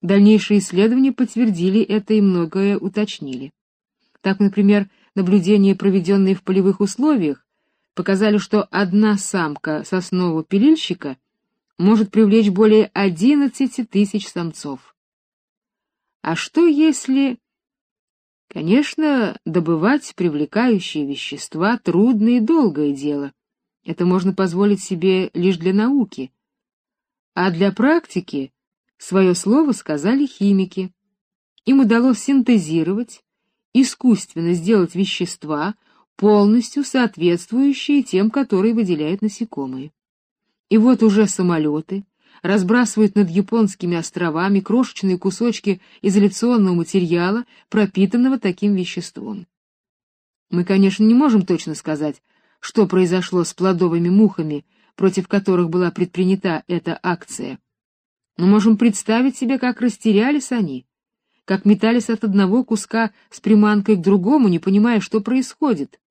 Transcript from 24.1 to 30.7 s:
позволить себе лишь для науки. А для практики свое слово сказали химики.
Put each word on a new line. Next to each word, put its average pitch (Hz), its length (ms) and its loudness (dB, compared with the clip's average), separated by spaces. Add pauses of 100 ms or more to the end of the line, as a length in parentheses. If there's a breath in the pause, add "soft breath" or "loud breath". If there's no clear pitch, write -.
позволить 190 480 0
себе 185 540 -2
лишь 175 220 0
для 175 180 -2
науки. 220 560 -2 (1040)
А 185 160 2
для 190 220 0
практики 208 800 -2 (440)
свое 185 380 2
слово 262 380 0
сказали 196 520 -2
химики. 190 680 -2 (720)